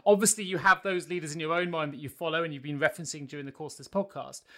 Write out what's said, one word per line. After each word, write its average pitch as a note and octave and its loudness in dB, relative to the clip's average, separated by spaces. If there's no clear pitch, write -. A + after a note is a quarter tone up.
Obviously, G#3 6
you F#3 -2
have F#3 6
those F3+ -2
leaders D#3+ -4
in E3 -6
your D#3 0
own F3+ 2
mind D#3+ -2
that - -12
you C#3+ -10
follow E3 -2
and D#3+ -4
you've C3+ -10
been D3 -6
referencing D3+ 0
during C#3+ -10
the C#3 -12
course D3 -12
of - -16
this C#3 -18
podcast. C#3+ -6